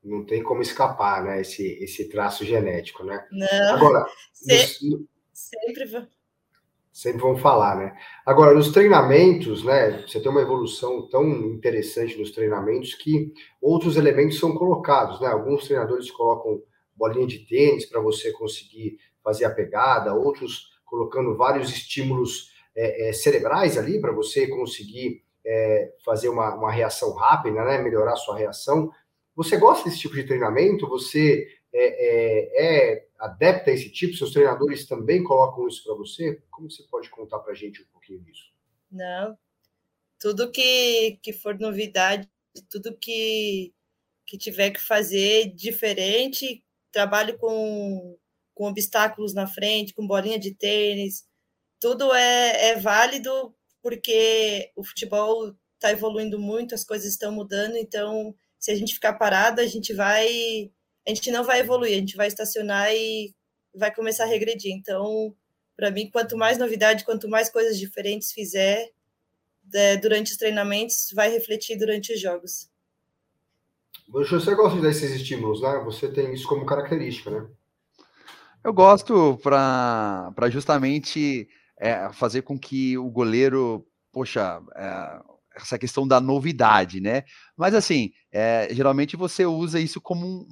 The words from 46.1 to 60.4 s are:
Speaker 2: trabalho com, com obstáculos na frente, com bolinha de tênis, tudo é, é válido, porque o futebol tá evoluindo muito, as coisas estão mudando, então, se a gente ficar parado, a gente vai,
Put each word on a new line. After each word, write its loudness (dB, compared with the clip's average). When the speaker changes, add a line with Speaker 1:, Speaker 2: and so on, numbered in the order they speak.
Speaker 2:
trabalho -2
com, -6
com -6
obstáculos -4
na -4
frente, -4
com -8
bolinha -2
de -10
tênis, -4
tudo 2
é, 4
é 0
válido, 0
porque 0
o -12
futebol -4
tá 0
evoluindo -4
muito, -6
as -8
coisas -8
estão -6
mudando, -4
então, -6
se -2
a 0
gente -4
ficar 0
parado, 2
a 2
gente -8
vai, 2